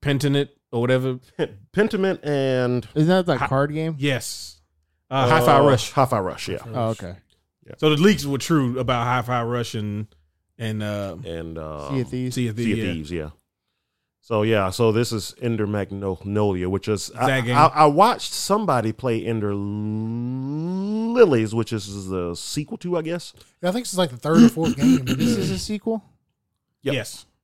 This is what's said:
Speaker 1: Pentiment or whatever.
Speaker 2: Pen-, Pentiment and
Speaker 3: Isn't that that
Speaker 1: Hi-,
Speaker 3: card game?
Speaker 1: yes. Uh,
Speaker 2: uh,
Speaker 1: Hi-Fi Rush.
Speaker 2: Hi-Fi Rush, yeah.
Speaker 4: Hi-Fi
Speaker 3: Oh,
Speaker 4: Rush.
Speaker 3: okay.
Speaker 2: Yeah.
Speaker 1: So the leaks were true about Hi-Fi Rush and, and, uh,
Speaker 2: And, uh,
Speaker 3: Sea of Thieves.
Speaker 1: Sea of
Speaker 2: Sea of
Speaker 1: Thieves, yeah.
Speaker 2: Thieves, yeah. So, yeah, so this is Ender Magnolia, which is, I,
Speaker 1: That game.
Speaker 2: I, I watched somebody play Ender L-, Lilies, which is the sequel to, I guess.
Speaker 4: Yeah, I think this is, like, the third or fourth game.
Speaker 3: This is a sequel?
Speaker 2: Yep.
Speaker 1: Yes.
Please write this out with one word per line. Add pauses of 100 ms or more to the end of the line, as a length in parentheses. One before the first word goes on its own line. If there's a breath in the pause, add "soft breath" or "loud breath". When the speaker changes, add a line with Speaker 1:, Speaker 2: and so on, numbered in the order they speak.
Speaker 1:
Pentiment (220)
or
whatever. (180)
Speaker 2:
Pen-, (140)
Pentiment
and
Speaker 3:
Isn't
that
that
Speaker 1:
Hi-,
Speaker 3:
card
game?
Speaker 1:
yes. (500)
Uh,
Speaker 2:
uh,
Speaker 1:
Hi-Fi
Rush.
Speaker 2:
Hi-Fi
Rush,
yeah.
Speaker 4:
Hi-Fi (100)
Speaker 3:
Oh,
Speaker 4:
Rush.
Speaker 3:
okay. (480)
Speaker 2:
Yeah.
Speaker 1:
So
the
leaks
were
true
about
Hi-Fi
Rush
and, (520)
and,
uh, (100)
Speaker 2:
And,
uh,
Speaker 3:
Sea
of
Thieves.
Speaker 1:
Sea
of
Speaker 2:
Sea
of
Speaker 1:
Thieves,
yeah.
Speaker 2:
Thieves,
yeah. (920)
So,
yeah,
so
this
is
Ender
Magnolia,
which
is,
I,
Speaker 1:
That
game.
Speaker 2:
I,
I
watched
somebody
play
Ender
L-,
Lilies,
which
is
the
sequel
to,
I
guess. (300 soft breath)
Speaker 4:
Yeah,
I
think
this
is,
like,
the
third
or
fourth
game.
Speaker 3:
This (180)
is
a
sequel? (800)
Speaker 2:
Yep.
Speaker 1:
Yes. (180)